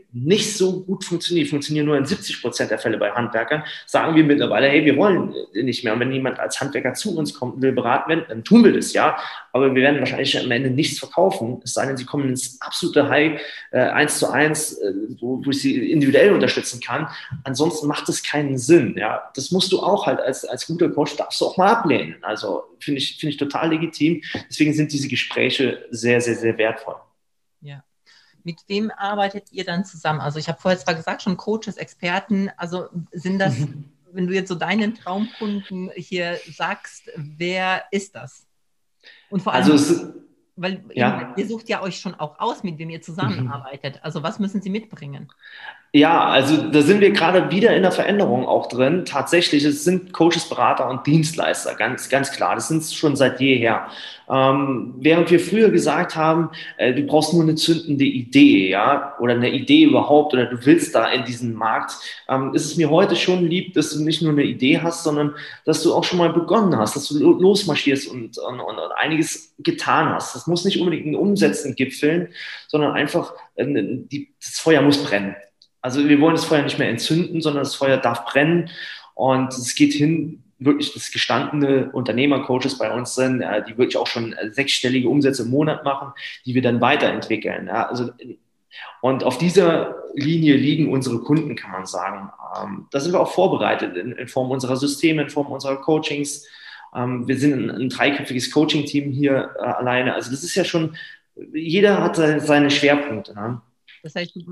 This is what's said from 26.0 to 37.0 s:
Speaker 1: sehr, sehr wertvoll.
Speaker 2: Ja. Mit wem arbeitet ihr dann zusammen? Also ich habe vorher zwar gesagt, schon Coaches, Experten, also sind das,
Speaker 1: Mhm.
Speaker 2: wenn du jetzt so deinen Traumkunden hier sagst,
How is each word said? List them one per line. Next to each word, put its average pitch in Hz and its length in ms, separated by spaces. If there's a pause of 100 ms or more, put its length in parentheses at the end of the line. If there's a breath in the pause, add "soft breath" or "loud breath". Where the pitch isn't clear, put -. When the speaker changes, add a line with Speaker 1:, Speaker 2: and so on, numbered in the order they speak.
Speaker 1:
sehr, 117 160
sehr 113 200
wertvoll. 107 380 (640)
Speaker 2:
Ja. 143 220 (640 soft breath)
Mit 170 240
wem 208 280
arbeitet 202 540
ihr 185 140
dann 180 200
zusammen? 156 360
Also 147 180
ich 156 100
habe 165 120
vorher 185 180
zwar 180 160
gesagt, 185 280
schon 180 140
Coaches, 214 400
Experten, 190 800
also 175 300 (240)
sind 185 300
das, 143 180
Speaker 1:
Mhm. - 260 (280)
Speaker 2:
wenn 180 160
du 185 40
jetzt 185 160
so 185 60
deinen 202 400
Traumkunden 196 1000
hier 175 500
sagst, 175 720